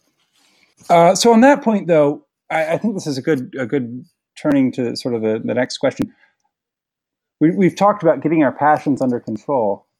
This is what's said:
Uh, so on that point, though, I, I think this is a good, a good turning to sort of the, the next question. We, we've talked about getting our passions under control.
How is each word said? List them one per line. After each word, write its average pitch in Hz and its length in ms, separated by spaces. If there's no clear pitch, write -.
Uh, 170 260
so 233 180
on 226 80
that 277 220
point, 196 260
though, 151 360
I, 160 240
I 160 40
think 214 160
this 180 120
is 139 120
a 127 40
good, 135 360
a 131 80
good 123 380
turning 135 320
to 120 240
sort 120 180
of 113 80
the, 110 220
the 120 100
next 123 240
question. - 340
We, 156 100
we've 185 260
talked 202 260
about 147 200
getting 160 220
our 123 80
passions 147 500
under 123 180
control. 110 680